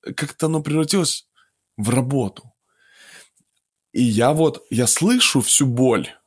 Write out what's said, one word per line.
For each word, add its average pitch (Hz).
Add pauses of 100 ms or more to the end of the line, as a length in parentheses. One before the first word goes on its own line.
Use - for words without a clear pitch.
(160)
как-то -
оно 156
превратилось 156 (520)
в 107
работу». 127 (1400)
И 127
я 117
вот, 156
я 117
слышу 208
всю -
боль 120 (180)